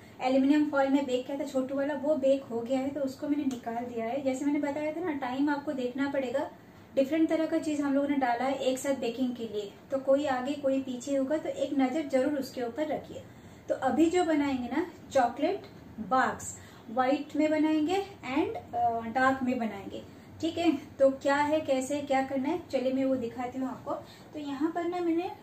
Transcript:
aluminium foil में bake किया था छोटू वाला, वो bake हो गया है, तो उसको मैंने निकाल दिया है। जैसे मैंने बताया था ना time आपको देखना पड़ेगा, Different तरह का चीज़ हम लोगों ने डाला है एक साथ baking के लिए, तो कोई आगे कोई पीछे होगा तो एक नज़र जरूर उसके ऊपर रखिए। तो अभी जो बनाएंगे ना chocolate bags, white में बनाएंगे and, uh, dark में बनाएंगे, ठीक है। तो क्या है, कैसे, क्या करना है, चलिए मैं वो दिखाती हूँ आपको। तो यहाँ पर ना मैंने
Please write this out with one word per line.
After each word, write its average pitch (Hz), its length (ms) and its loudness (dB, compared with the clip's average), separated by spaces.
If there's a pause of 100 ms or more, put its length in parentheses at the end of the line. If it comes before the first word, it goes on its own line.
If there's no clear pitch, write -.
(200)
aluminium 269 500 6
foil 269 200 4
में 277 160 4
bake 254 200 -2
किया 277 120 -6
था 302 60 -2
छोटू 262 320 -2
वाला, 277 180 0
वो 277 220 2
bake 269 260 4
हो 233 180 -6
गया 254 180 0
है, 269 100 -2
तो 285 120 -4
उसको 277 280 -4
मैंने 294 160 0
निकाल 240 400 -4
दिया 226 200 -6
है। 262 200 -4
जैसे 262 200 -2
मैंने 294 160 2
बताया 302 320 -2
था 330 80 -6
ना 349 180 -2
time 269 320 -2
आपको 277 220 -2
देखना 254 380 -2
पड़ेगा, 269 380 -2 (460)
Different 311 340 4
तरह 320 180 2
का 320 120 0
चीज़ 294 240 -2
हम 277 120 2
लोगों 285 140 2
ने 285 80 2
डाला 240 280 2
है 269 180 0
एक 262 160 2
साथ 277 220 -2
baking 240 360 -2
के 226 120 -8
लिए, 202 220 -6 (200)
तो 269 100 0
कोई 277 280 4
आगे 254 260 0
कोई 269 280 0
पीछे 262 340 -4
होगा 269 200 2
तो 311 120 -4
एक - 300 -2
नज़र 269 300 2
जरूर 277 300 2
उसके - 240 -6
ऊपर 240 260 -4
रखिए। - 340 -6 (460)
तो - 60 2 (100)
अभी 277 260 4
जो 359 140 4
बनाएंगे 285 440 0
ना 311 180 0 (260)
chocolate 277 540 2 (440)
bags, 240 460 0 (340)
white 254 460 0
में 302 140 4
बनाएंगे 311 460 2
and, 392 600 -2 (180)
uh, 233 260 2 (140)
dark 262 280 4
में 247 160 0
बनाएंगे, 202 440 -6 (380)
ठीक 330 180 -2
है। 339 120 4 (280)
तो 269 140 8
क्या 277 240 2
है, 294 240 4
कैसे, 285 420 0
क्या 269 200 2
करना 269 260 -2
है, 339 220 0
चलिए 262 220 0
मैं 262 120 2
वो 262 120 4
दिखाती 247 420 -6
हूँ 262 100 -2
आपको। - 240 -8 (400)
तो 302 60 -10
यहाँ 285 360 -2
पर 339 140 -2
ना 359 120 -2
मैंने 339 300 0 (120)